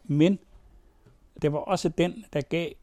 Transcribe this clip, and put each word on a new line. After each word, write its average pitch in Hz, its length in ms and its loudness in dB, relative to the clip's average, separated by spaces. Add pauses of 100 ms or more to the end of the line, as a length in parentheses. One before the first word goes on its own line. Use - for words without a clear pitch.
Men 160 340 4 (1040)
det 147 100 2
var 151 60 -2
også 180 300 -2
den, 180 440 -2
der 147 80 -2
gav 160 280 -4 (140)